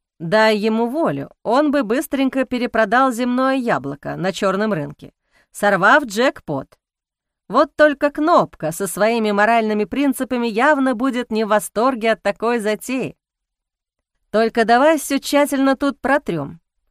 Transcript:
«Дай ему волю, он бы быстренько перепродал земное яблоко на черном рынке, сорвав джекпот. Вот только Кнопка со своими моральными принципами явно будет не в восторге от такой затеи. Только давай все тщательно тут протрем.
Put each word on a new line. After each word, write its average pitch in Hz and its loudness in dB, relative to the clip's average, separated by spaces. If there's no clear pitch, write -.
«Дай 214 2
ему 220 0
волю, 214 -4
он 269 2
бы 277 0
быстренько 262 -2
перепродал 240 0
земное 247 -2
яблоко 147 -4
на 170 -4
черном 196 -2
рынке, 147 -8
сорвав 202 2
джекпот. 208 -4
Вот 277 0
только 302 2
Кнопка 285 0
со 196 -6
своими 214 0
моральными 214 2
принципами 254 -2
явно 262 2
будет 247 -4
не 220 -2
в 208 -4
восторге 220 0
от - -6
такой 226 -2
затеи. 214 -4
Только 226 2
давай 269 4
все 277 -2
тщательно 269 2
тут 277 -4
протрем. 170 -4